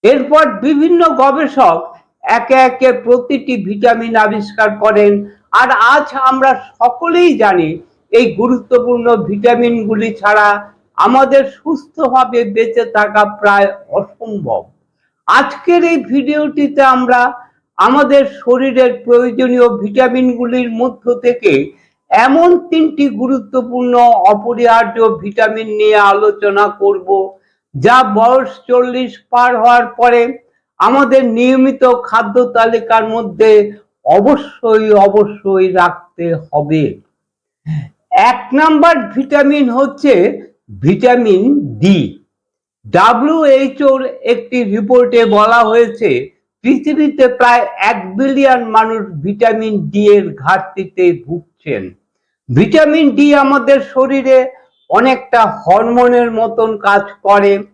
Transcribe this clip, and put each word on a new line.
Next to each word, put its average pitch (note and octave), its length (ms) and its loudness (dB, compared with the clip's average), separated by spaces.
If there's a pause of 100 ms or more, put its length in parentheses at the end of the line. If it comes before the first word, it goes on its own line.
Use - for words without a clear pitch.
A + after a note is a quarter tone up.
এরপর C#4+ 400 2 (180)
বিভিন্ন D#4 400 0 (140)
গবেষক C4 640 0 (440)
একে A#3 380 0
একে B3+ 280 2 (120)
প্রতিটি B3 520 -2 (100)
ভিটামিন A3+ 540 -2
আবিষ্কার G#3+ 520 -2 (100)
করেন, G#3 320 2 (400)
আর B3 180 2 (180)
আজ C#4+ 200 2 (180)
আমরা C4 260 2 (180)
সকলেই E4+ 680 0
জানি F#3 320 0 (420)
এই A#3 220 4
গুরুত্বপূর্ণ A#3+ 760 -2 (160)
ভিটামিনগুলি A3 920 -2
ছাড়া G#3 320 2 (500)
আমাদের C4 460 2 (100)
সুস্থভাবে C4 880 -2 (140)
বেঁচে A3+ 300 -2 (100)
থাকা G#3 300 0 (120)
প্রায় G3+ 340 0 (220)
অসম্ভব। G3 680 -8 (680)
আজকের C#4 560 0
এই E4 220 0
ভিডিওটিতে C#4+ 800 -2
আমরা B3 360 2 (560)
আমাদের C#4 460 2 (120)
শরীরের B3 560 0 (100)
প্রয়োজনীয় B3 680 2 (100)
ভিটামিনগুলির B3 960 -2
মধ্য B3 340 -6 (160)
থেকে A#3+ 320 0 (580)
এমন C#4 380 2 (180)
তিনটি D#4 380 -2 (100)
গুরুত্বপূর্ণ B3 800 -4 (320)
অপরিহার্য A3+ 720 0 (180)
ভিটামিন G#3+ 640 -4
নিয়ে G#3+ 280 2
আলোচনা G3+ 600 0 (120)
করব, F#3+ 320 -2 (680)
যা D3 220 2 (160)
বয়স B3 380 0 (140)
চল্লিশ B3 460 -2 (180)
পার B3 280 2
হওয়ার A#3+ 280 2 (120)
পরে A#3+ 240 2 (580)
আমাদের C4 420 2 (120)
নিয়মিত C4 500 0 (200)
খাদ্য G#3+ 320 -4 (180)
তালিকার A3+ 560 0
মধ্যে A3 420 0 (540)
অবশ্যই, G#3+ 840 0 (160)
অবশ্যই G3+ 680 0
রাখতে F3 520 -2 (160)
হবে। D3+ 420 -4 (1400)
এক - 160 0 (120)
নাম্বার D#4 420 2 (140)
ভিটামিন C#4+ 600 0
হচ্ছে C4+ 440 0 (640)
ভিটামিন G#3+ 640 0 (340)
ডি। F3+ 220 2 (840)
ডাব্লিউএইচওর C4+ 1160 2 (220)
একটি A#3+ 420 -4
রিপোর্টে A#3 640 2
বলা G#3+ 320 2
হয়েছে, A3+ 480 0 (540)
পৃথিবীতে C#4+ 600 0 (100)
প্রায় A#3+ 280 2 (180)
এক G#3+ 160 -2 (160)
বিলিয়ন C4 560 0
মানুষ A3 320 0 (180)
ভিটামিন A3 540 -2 (160)
ডি G3+ 200 -2
এর G3+ 160 4 (100)
ঘাটতিতে F#3 680 -4 (160)
ভুগছেন। D3 600 -10 (680)
ভিটামিন D4 600 2
ডি C#4 240 2
আমাদের C#4 440 2 (120)
শরীরে C4 460 0 (520)
অনেকটা A#3+ 520 0 (140)
হরমোনের A#3+ 760 2
মতন A3 460 -2
কাজ G3+ 260 0 (180)
করে। G3+ 320 2 (200)